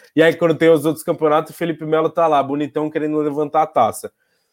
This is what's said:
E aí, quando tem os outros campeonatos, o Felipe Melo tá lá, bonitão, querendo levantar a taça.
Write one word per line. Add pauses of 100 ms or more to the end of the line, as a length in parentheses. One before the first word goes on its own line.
(140)
E
aí,
quando
tem
os
outros
campeonatos,
o
Felipe
Melo
tá
lá,
bonitão,
querendo
levantar
a
taça. (400)